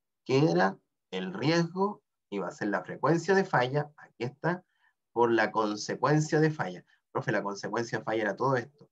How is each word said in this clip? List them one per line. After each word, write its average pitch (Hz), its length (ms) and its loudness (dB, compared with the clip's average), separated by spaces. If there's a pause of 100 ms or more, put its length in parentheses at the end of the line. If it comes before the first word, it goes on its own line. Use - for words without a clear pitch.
(260)
que 139 240 4
era 185 280 2 (320)
el 185 220 -6
riesgo, 170 680 0 (260)
iba 95 180 -6
a 87 60 -8
ser 104 160 -6
la 98 160 -2
frecuencia 160 500 0
de 190 100 4
falla, 139 520 0
aquí - 280 -12
está, 165 380 -4 (500)
por 117 200 2
la 110 180 4
consecuencia 123 880 0
de 156 120 4
falla. 180 340 -8 (260)
Profe, 123 220 -4
la 101 100 0
consecuencia 104 560 -4
de 113 60 -8
falla 110 180 -2
era 98 140 -2
todo 131 200 0
esto. - 360 -8